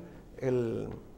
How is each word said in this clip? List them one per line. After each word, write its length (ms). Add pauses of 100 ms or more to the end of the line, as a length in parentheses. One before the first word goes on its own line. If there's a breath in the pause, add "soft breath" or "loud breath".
(380 loud breath)
el, 500 (300)